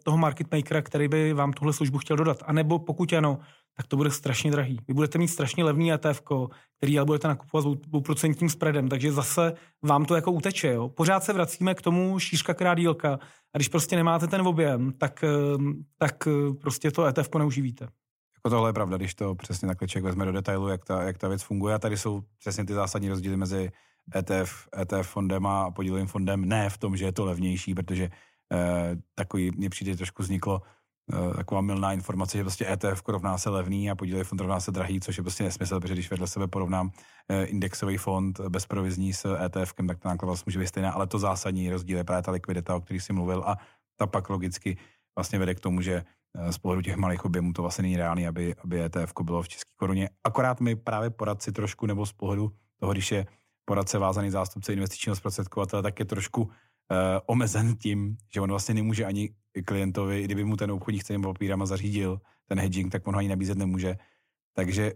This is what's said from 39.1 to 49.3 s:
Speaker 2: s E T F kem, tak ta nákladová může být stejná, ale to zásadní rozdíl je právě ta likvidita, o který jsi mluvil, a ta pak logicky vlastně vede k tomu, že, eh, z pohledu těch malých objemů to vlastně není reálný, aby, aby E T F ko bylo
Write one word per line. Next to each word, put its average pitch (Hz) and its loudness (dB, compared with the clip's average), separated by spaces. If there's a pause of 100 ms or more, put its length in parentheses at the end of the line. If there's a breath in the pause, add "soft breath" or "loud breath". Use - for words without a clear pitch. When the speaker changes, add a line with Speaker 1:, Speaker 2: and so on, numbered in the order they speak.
Speaker 2:
s 95 -2
E 90 0
T 92 -2
F 87 -4
kem, 90 -2
tak 87 -2
ta 92 -6
nákladová 90 -2
může 92 -2
být 92 0
stejná, 95 -2
ale 95 -2
to 101 -2
zásadní 92 0
rozdíl 90 -2
je 87 -2
právě 90 0
ta 95 -4
likvidita, 90 -2
o 85 -4
který 92 -6
jsi - -6
mluvil, 92 0
a 92 0 (400 loud breath)
ta 104 0
pak 95 -2
logicky 92 -4 (400 loud breath)
vlastně 95 -2
vede 92 2
k 90 -6
tomu, 90 0
že, 90 0 (340 soft breath)
eh, 87 -2
z 87 -4
pohledu 92 0
těch 92 -2
malých 92 0
objemů 87 0
to 87 -2
vlastně 87 -2
není 92 2
reálný, 85 0
aby, 85 -2 (100)
aby 87 -2
E 82 -2
T 85 -2
F 82 -6
ko - -6
bylo 85 -2